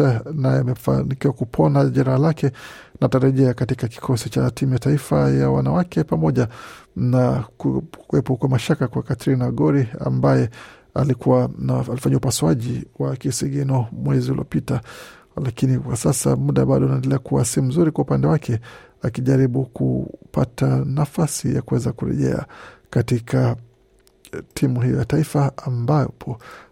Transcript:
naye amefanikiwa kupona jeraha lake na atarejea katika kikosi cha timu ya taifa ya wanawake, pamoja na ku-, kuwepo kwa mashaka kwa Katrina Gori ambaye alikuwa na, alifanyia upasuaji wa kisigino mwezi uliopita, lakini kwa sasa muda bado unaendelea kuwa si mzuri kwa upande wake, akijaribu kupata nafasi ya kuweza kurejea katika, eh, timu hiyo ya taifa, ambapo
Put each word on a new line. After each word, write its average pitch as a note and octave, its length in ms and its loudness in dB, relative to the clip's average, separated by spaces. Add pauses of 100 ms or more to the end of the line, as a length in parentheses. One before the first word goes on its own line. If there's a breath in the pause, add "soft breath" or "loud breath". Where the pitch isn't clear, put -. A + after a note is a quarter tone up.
(340)
naye C3 260 2
amefanikiwa C3+ 720 0
kupona C#3+ 520 2
jeraha C3 320 2
lake D3+ 340 2 (500 loud breath)
na - 40 4
atarejea C3 480 4
katika A#2+ 340 -2
kikosi - 420 -2
cha B2+ 220 0
timu C3 220 0
ya A#2+ 60 0
taifa C#3+ 500 2
ya C3+ 200 2
wanawake, C#3+ 540 0
pamoja D3+ 440 0 (480 loud breath)
na B2 480 2 (140)
ku-, C3+ 260 -2 (240)
kuwepo C3+ 280 0
kwa C3+ 140 0
mashaka C3 380 0
kwa - 160 -4
Katrina B2+ 480 0
Gori C#3 360 2 (120)
ambaye C3 500 2 (440 loud breath)
alikuwa B2+ 560 2 (100)
na, B2+ 200 0
alifanyia C3 380 0
upasuaji B2 680 0 (140)
wa C3+ 160 -2
kisigino C3+ 760 -2
mwezi C3+ 400 0
uliopita, - 500 -2 (600 loud breath)
lakini B2+ 360 0
kwa C3 160 -4
sasa C#3 400 0
muda C3+ 300 0
bado C3+ 200 2
unaendelea C3+ 340 0
kuwa C3+ 260 -2
si - 160 -2
mzuri D3 300 2
kwa - 120 -2
upande C#3 240 0
wake, C#3+ 320 0 (420 loud breath)
akijaribu C3 640 0
kupata C3 1200 -2
nafasi C#3 720 -2
ya C3 60 0
kuweza B2 300 -2
kurejea - 540 -2 (440 loud breath)
katika, A#2+ 680 0 (800)
eh, D#2+ 80 -10 (120)
timu B2+ 280 0
hiyo B2+ 160 2
ya C3 80 0
taifa, C#3+ 520 0
ambapo B2+ 800 -2 (340 loud breath)